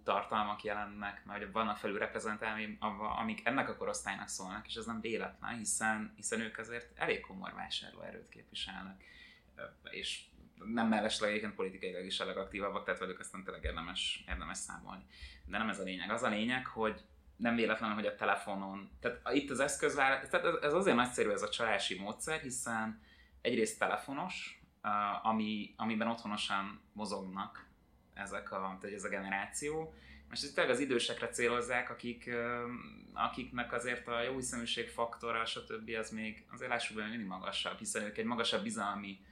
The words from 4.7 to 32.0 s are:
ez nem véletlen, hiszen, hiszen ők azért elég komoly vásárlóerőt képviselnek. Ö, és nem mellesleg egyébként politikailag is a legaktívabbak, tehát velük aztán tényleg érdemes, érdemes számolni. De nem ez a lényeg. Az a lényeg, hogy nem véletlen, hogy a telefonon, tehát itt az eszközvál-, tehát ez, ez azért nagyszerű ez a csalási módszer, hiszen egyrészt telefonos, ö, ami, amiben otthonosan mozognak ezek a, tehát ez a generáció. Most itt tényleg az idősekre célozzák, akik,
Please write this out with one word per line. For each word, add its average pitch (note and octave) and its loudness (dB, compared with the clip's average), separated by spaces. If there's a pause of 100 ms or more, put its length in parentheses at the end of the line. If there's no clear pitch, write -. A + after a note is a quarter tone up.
ez A2 -6
nem A2+ -2
véletlen, G#2+ -2
hiszen, A2 2
hiszen A2 0
ők A2 -4
azért A#2 -8
elég B2+ 2
komoly F#2+ -8
vásárlóerőt F2+ -8
képviselnek. F#2+ -8 (520)
Ö, - -10 (280)
és - -4 (420)
nem A2+ 4
mellesleg G#2+ 4
egyébként G#2+ 0
politikailag F#2+ -4
is F#2+ -2
a F#2+ 0
legaktívabbak, F#2+ -2
tehát F#2 0
velük F#2 -4
aztán - -10
tényleg - -6
érdemes, E2+ -2
érdemes F2 -4
számolni. - -8 (400)
De G2+ -2
nem A2 2
ez F#2 0
a F#2+ -4
lényeg. F#2 -2
Az A#2+ 2
a B2+ 4
lényeg, A#2 2
hogy G#2+ 0 (320)
nem A#2 4
véletlen, A2 4
hogy G#2 0
a G#2 2
telefonon, G2 0 (100)
tehát A#2+ -2 (140)
itt C#3+ 4
az B2 2
eszközvál-, C#3 4
tehát - 4
ez, E3+ 6
ez D3 6
azért F3 8
nagyszerű A#2+ 4
ez G2 2
a G#2 0
csalási G2+ 2
módszer, A2+ -2
hiszen A2+ -2 (400)
egyrészt A2+ 4
telefonos, C#3 -2 (200)
ö, G#2 -2 (340)
ami, G#2+ 2
amiben A2+ 2
otthonosan G#2 0 (120)
mozognak G2 -4 (480)
ezek G2+ -6
a, F#2+ -2
tehát G#2 -6
ez G2 -6
a G#2 -4
generáció. G2+ -2 (340)
Most - -4
itt C#3+ -8
tényleg C3 6
az B2 4
idősekre A#2+ 2
célozzák, A#2+ 2
akik, A#2+ -8